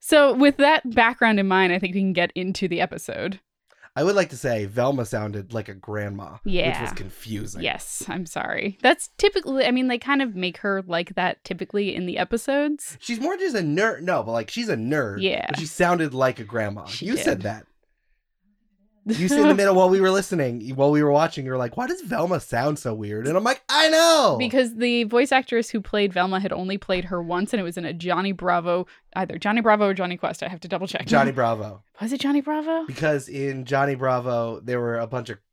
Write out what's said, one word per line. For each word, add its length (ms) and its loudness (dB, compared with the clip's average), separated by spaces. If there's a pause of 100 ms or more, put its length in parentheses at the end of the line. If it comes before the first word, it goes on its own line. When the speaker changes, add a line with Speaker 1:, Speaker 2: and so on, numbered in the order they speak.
Speaker 1:
So 340 6
with 240 6
that 360 4
background 460 4
in 80 2
mind, 240 4
I 80 0
think 140 -4
we 60 0
can 120 2
get 240 0
into 320 -4
the 120 -2
episode. 600 -6 (560)
Speaker 2:
I 80 0
would 100 2
like 160 2
to 60 -14
say 300 -2
Velma 380 0
sounded 480 -8
like 160 -8
a 60 -14
grandma, 720 -10
which 100 2
Speaker 1:
Yeah. 280 0
Speaker 2:
was 100 -6
confusing. 720 -10
Speaker 1:
Yes, 440 -6
I'm 200 -6
sorry. 560 -6
That's 360 2
typically, 460 0
I 80 2
mean, 160 0
they 100 -2
kind 240 0
of 140 -4
make 220 -4
her 280 -2
like 300 -4
that 280 -2
typically 480 -4
in 140 -6
the 120 -4
episodes. 840 -2
Speaker 2:
She's 180 -6
more 180 -2
just 200 -2
a 60 0
nerd. 400 0
No, 200 0
but, 100 -6
like, 180 -4
she's 180 -6
a 80 0
nerd. 460 -2
Speaker 1:
Yeah. 260 -2
Speaker 2:
But 100 -4
she 80 -6
sounded 480 0
like 240 2
a 60 -10
grandma. 400 -4
Speaker 1:
She 220 -10
Speaker 2:
You 100 -2
said 220 0
Speaker 1:
did. 80 -10
Speaker 2:
that. 200 -8 (1400)
You 220 0
said 120 4
in 80 8
the 60 8
Speaker 1:
<laughs> 20 0
Speaker 2:
middle 200 4
while 120 6
we 120 6
were 100 6
listening, 600 -2
while 200 4
we 120 4
were 100 4
watching, 320 2
you 80 -6
were 40 -2
like, 200 -4
"Why 100 -4
does 140 -6
Velma 400 -2
sound 400 -2
so 120 -4
weird?" 360 -6
And 80 2
I'm 80 2
like, 240 0
"I 200 4
know." 480 6
Speaker 1:
Because 400 2
the 280 2
voice 260 2
actress 400 0
who 100 -2
played 320 0
Velma 280 0
had 120 -4
only 240 -4
played 280 -2
her 180 -6
once, 300 -2
and 80 0
it 20 -2
was 140 -6
in 80 -8
a 80 -6
Johnny 400 -2
Bravo, 560 0 (260)
either 240 -4
Johnny 220 0
Bravo 260 4
or 80 2
Johnny 220 -4
Quest. 260 -6
I 60 -6
have 100 -10
to 100 -16
double 200 -4
check. 180 -6
Speaker 2:
Johnny 240 4
Bravo. 540 -2 (160)
Speaker 1:
Was 120 -4
it 80 -4
Johnny 200 2
Bravo? 460 -2
Speaker 2:
Because 420 -2
in 360 -6
Johnny 300 0
Bravo, 640 -2
there 200 -4
were 180 -2
a 80 -4
bunch 240 -8
of 80 -12 (140)